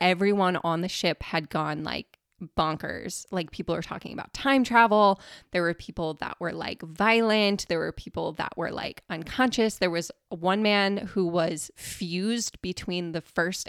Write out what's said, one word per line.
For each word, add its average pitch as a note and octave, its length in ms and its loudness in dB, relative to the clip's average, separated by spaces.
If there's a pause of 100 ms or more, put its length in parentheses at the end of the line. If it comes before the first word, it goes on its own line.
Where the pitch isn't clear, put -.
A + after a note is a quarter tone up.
everyone F#3 640 4
on E3 180 0
the F3+ 80 -2
ship - 360 -2
had D#3+ 260 -4
gone, D3+ 320 -2
like, - 360 -8 (380)
bonkers. D#3+ 760 -4
Like, F3 180 -4
people - 240 -4
were E3 80 -2
talking - 300 -10
about - 200 -12
time C4+ 300 2
travel. G#3+ 580 6 (300)
There F3+ 120 0
were E3+ 120 2
people D#3+ 400 -6
that - 240 -8
were, E3+ 140 -4
like, - 300 -8
violent. G#3 840 4
There E3 120 0
were D#3+ 100 -2
people E3 440 -6
that - 220 -6
were, E3+ 140 -4
like, - 400 -8
unconscious. F3 680 0
There F#3 120 2
was E3+ 220 -4 (160)
one F#3 340 0
man G3+ 360 2
who F#3+ 280 0
was E3 480 -2
fused F#3+ 880 -4
between F3+ 480 -4
the E3 100 -4
first - 480 -2